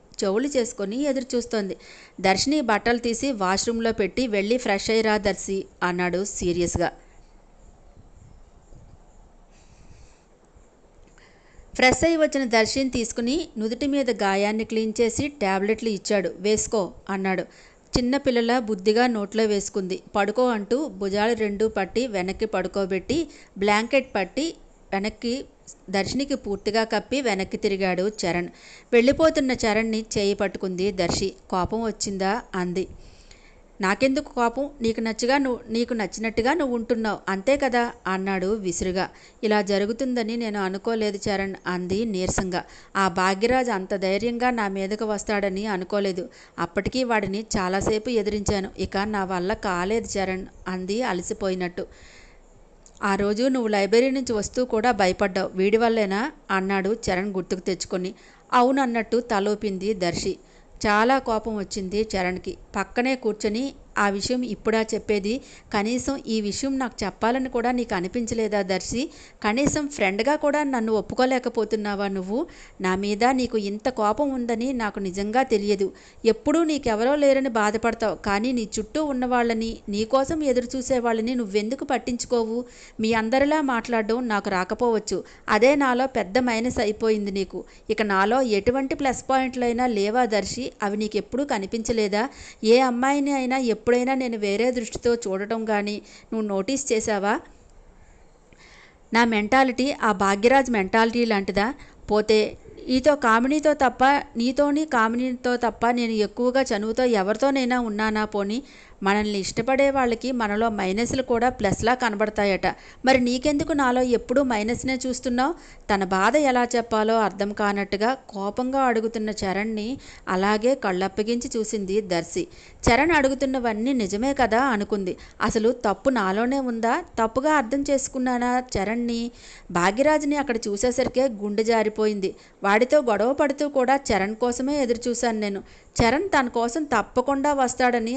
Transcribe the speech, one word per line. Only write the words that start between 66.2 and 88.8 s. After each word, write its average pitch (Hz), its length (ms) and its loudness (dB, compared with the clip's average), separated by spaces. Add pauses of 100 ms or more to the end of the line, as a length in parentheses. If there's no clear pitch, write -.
ఈ 220 140 0
విషయం 208 360 -4
నాకు 262 200 -4
చెప్పాలని 240 520 -2
కూడా 240 220 -2
నీకు 240 240 -2
అనిపించలేదా 214 680 -2
దర్శి? 190 400 -2 (420)
కనీసం 285 440 0
ఫ్రెండ్‌గా 226 480 0
కూడా 294 280 0
నన్ను 240 300 0
ఒప్పుకోలేకపోతున్నావా 214 1120 0
నువ్వు? 196 320 -2 (420)
నా 185 140 2
మీద 202 280 0 (100)
నీకు 240 300 0
ఇంత 208 260 -4
కోపం 233 420 0
ఉందని 240 420 -2
నాకు 220 260 -4
నిజంగా 202 440 0
తెలియదు. 202 440 0 (360)
ఎప్పుడూ 285 400 2
నీకెవరో 262 520 0
లేరని 269 360 4
బాధపడతావు, 220 760 0
కానీ 214 260 0
నీ 233 200 0
చుట్టూ 226 340 -2
ఉన్న 254 200 -2
వాళ్ళని, 233 460 0 (180)
నీ 208 160 -2
కోసం 269 380 0
ఎదురు 247 280 2
చూసే 254 280 0
వాళ్ళని 233 360 0
నువ్వెందుకు 220 500 -2
పట్టించుకోవు? 240 720 -2 (420)
మీ 220 140 2
అందరిలా 269 480 2
మాట్లాడడం 233 640 0
నాకు 202 220 -2
రాకపోవచ్చు, 208 720 0 (300)
అదే 226 260 6
నాలో 262 320 2
పెద్ద 208 320 -2
మైనస్ 240 400 0
అయిపోయింది 214 520 0
నీకు. 190 280 -4 (300)
ఇక 220 120 0
నాలో 208 380 4 (120)
ఎటువంటి 262 440 0